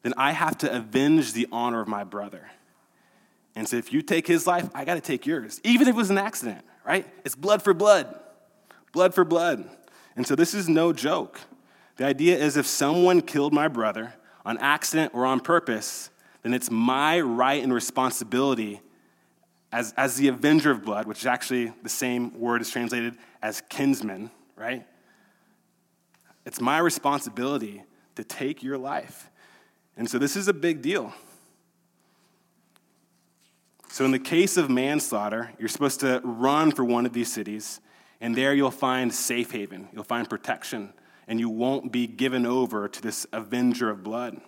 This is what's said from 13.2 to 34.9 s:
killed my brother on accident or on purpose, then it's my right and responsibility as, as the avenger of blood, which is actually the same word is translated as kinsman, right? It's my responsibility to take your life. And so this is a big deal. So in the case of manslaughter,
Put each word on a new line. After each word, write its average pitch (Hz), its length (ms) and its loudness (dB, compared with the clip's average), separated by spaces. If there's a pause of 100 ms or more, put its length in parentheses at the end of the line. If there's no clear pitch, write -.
killed 147 320 0
my 151 140 4
brother 113 440 -4 (320)
on 117 140 -4
accident 151 560 0
or 123 100 2
on 131 160 2
purpose, 127 720 -2 (320)
then 117 100 -2
it's 123 180 -2
my 131 500 2
right 127 420 2
and 127 100 2
responsibility 120 1080 0 (920)
as, 117 240 -4
as 131 200 0
the 139 120 4
avenger 147 420 4
of 107 140 0
blood, 107 220 -4
which 107 140 -10
is 131 60 -4
actually 123 460 -2 (100)
the 120 60 -12
same 120 500 -4
word 117 220 0
is 117 100 -6
translated 120 460 -4 (260)
as 107 280 -6
kinsman, 113 600 -2 (260)
right? 117 300 -10 (1600)
It's - 160 -12
my 139 180 2
responsibility 127 1040 -2 (340)
to 113 60 -10
take 139 400 -8
your 135 140 -6
life. - 540 -10 (680)
And 113 140 -6
so 123 80 -2
this 139 180 0
is 196 120 0
a 202 40 2
big 160 300 -2
deal. 147 320 -2 (2750)
So - 160 -2
in 135 60 4
the 131 80 2
case 165 400 2
of 151 100 2
manslaughter, 117 880 -2